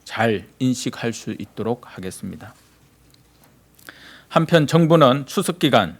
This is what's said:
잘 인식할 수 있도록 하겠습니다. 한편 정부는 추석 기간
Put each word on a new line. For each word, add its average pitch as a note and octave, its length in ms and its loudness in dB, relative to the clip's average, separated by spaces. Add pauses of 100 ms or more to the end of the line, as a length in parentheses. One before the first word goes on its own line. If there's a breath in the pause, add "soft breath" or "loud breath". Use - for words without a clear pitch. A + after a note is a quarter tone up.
잘 A2 420 -4 (140)
인식할 B2 540 -4
수 G#2+ 220 -12
있도록 A2 600 -10
하겠습니다. F#2+ 580 -14 (1700 loud breath)
한편 D#3+ 400 2
정부는 D3+ 580 4
추석 - 320 -6
기간 A2+ 420 2